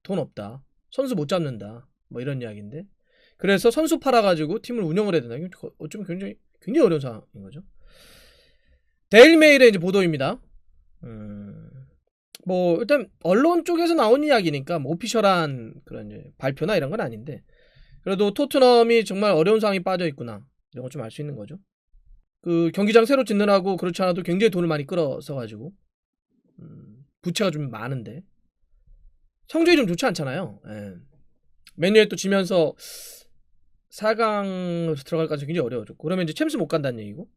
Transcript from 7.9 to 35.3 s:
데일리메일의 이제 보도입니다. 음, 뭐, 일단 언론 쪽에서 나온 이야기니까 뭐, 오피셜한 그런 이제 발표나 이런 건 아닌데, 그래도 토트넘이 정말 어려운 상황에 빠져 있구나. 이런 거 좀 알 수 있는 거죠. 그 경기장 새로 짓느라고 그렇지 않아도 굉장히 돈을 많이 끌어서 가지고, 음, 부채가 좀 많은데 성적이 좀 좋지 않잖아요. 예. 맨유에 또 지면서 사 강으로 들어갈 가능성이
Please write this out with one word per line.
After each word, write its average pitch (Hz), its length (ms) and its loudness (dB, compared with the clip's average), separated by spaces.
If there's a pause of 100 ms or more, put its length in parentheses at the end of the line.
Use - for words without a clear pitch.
데일리메일의 285 600 10
이제 196 100 2
보도입니다. 175 640 0 (600)
음, 104 680 -16 (760)
뭐, 180 340 2
일단 240 300 0 (120)
언론 302 420 2
쪽에서 339 300 0
나온 277 300 4
이야기니까 170 560 0
뭐, 139 140 -6
오피셜한 170 920 -2
그런 107 260 -16
이제 - 260 -20
발표나 147 380 -4
이런 143 140 -2
건 214 120 -6
아닌데, 120 420 -12 (580)
그래도 196 320 0
토트넘이 240 720 4
정말 202 260 -2
어려운 185 280 2
상황에 202 200 0
빠져 180 280 -2
있구나. 120 380 -10 (280)
이런 123 100 -14
거 127 60 -12
좀 147 120 -12
알 113 100 -12
수 - 100 -14
있는 147 140 -10
거죠. 127 240 -16 (840)
그 170 320 0
경기장 214 320 4
새로 262 180 2
짓느라고 202 540 0
그렇지 175 240 -6
않아도 185 200 -2
굉장히 190 280 0
돈을 175 180 -2
많이 147 180 -4
끌어서 147 500 -6
가지고, 117 380 -12 (840)
음, 151 460 -20 (160)
부채가 175 300 -4
좀 147 200 -8
많은데 113 520 -10 (1200)
성적이 330 300 4
좀 254 100 2
좋지 175 180 -4
않잖아요. 147 640 -6
예. 104 260 -14 (840)
맨유에 208 320 4
또 202 80 -8
지면서 185 600 0 (1120)
사 220 240 -2
강으로 185 840 -2
들어갈 160 320 -4
가능성이 143 200 -6